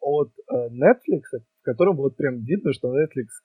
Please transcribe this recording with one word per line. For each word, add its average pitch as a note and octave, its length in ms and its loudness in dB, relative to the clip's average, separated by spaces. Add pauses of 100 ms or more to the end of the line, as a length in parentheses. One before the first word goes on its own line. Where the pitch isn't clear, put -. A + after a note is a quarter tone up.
от, C#3+ 300 0 (200)
э, A#2+ 200 -2
Netflix, E3 520 2 (380)
в - 40 -20
котором E3 320 2
вот C3+ 200 -2
прям B2+ 240 -2
видно, D3 320 -2
что - 160 -4
Netflix, C#3 400 -2 (160)